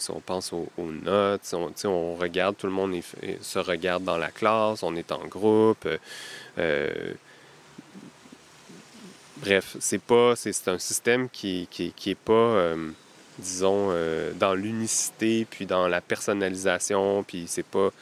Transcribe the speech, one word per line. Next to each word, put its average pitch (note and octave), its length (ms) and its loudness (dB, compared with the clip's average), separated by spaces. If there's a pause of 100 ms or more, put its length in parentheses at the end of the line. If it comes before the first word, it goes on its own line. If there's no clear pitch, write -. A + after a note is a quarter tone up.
on, F2+ 60 -6
on D#2+ 40 -8
pense F#2 340 -6
aux, E2+ 140 -4 (100)
aux E2+ 140 -6
notes, G2 500 2 (120)
on, E2+ 140 -2
tu - 80 -10
sais, - 120 -4
on E2+ 280 0
regarde, F2+ 420 0
tout G2+ 100 -4
le F#2+ 60 -2
monde F#2+ 200 0
est, F#2 500 -8
se - 160 -4
regarde F2+ 440 0
dans F2 140 0
la D#2+ 140 -2
classe, A2 520 2
on E2+ 120 0
est E2+ 160 -6
en D2+ 140 -4
groupe. G#2+ 600 4
Euh, D#2+ 120 0 (600)
euh, C#2+ 560 0 (2250)
bref, G2 420 0
c'est - 220 -2
pas, A#2+ 340 4
c'est, G#2+ 180 -4
c'est - 160 -4
un F#2 100 0
système B2 500 0
qui, F#2 400 -6
qui, E2+ 220 -6
qui - 200 -6
est F2+ 40 -4
pas, - 180 0
euh, F2 580 4 (480)
disons, F#2+ 520 0
euh, D#2+ 420 -2
dans F#2+ 200 0
l'unicité, A2 960 0
puis - 160 -10
dans F#2 220 2
la F2 140 2
personnalisation, G2 1200 0
puis F2 240 -8
c'est - 180 -4
pas... G2 240 2 (120)